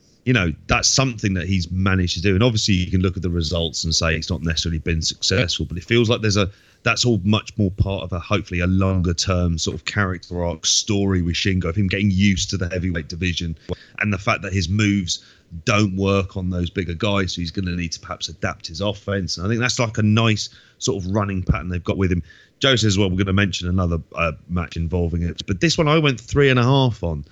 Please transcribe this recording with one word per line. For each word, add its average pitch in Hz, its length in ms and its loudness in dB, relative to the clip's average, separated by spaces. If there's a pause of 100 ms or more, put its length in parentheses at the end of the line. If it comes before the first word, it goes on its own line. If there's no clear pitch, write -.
(260)
you 123 80 4
know, 87 180 2 (140)
that's 120 220 2
something 113 460 0
that 85 120 -2
he's 90 240 0
managed 95 440 2
to 85 80 -6
do. 98 120 2
And 98 80 4
obviously 110 320 2
you 90 160 0
can 92 120 2
look 92 140 0
at 85 60 -6
the 87 80 -2
results 85 540 -2
and 80 100 -2
say 82 200 2
it's 80 160 -6
not 82 120 -4
necessarily 82 360 -2
been 80 240 -2
successful, 82 640 -2
but 85 100 -8
it 90 80 -8
feels 117 240 4
like 110 140 0
there's 104 160 2
a, 98 120 2 (320)
that's 113 220 0
all 117 200 4
much 104 340 0
more 98 120 2
part 98 340 -2
of 87 80 -8
a, 90 60 -4
hopefully 90 420 -2
a 87 60 2
longer 95 460 2
term 87 460 0
sort 82 160 -4
of 78 100 -12
character 90 580 -4
arc 82 220 -4
story 98 560 2
with 85 140 0
Shingo, 92 300 0
of 85 120 -2
him 101 120 2
getting 101 220 2
used 95 400 2
to 101 60 -4
the 87 140 -2
heavyweight 85 380 -4
division 85 480 -4 (440)
and 104 140 0
the 90 40 -4
fact 104 240 -2
that 95 120 -8
his 90 160 0
moves 101 520 0 (440)
don't 104 300 2
work 98 420 0
on 92 120 -4
those 87 200 -2
bigger 87 240 -4
guys, 98 400 -2
so 87 80 -8
he's 82 80 -4
gonna 90 260 -4
need 87 160 -4
to - 80 -12
perhaps - 300 -10
adapt - 360 -8
his 82 140 -12
offense. 101 560 -4
And 87 100 -6
I 107 40 0
think 117 100 0
that's, 123 180 -2
like, 113 200 -2
a 107 40 2
nice 107 460 2 (300)
sort 92 260 -2
of 92 60 -4
running 98 320 -2
pattern 85 260 -2
they've 90 160 -4
got 85 120 -2
with 92 140 2
him. 87 120 0 (360)
Joe 135 180 4
says, 101 220 2
well, 101 100 2
we're 92 100 0
gonna 95 140 2
mention 95 360 2
another, 90 300 2 (160)
uh, 82 180 -2 (160)
match 85 280 -4
involving 85 460 -2
it, 82 240 -4
but 92 140 -2
this 165 180 0
one 165 80 2
I 151 120 4
went 143 220 0
three 139 300 4
and 127 80 4
a 117 60 4
half 131 400 2
on, 78 280 -4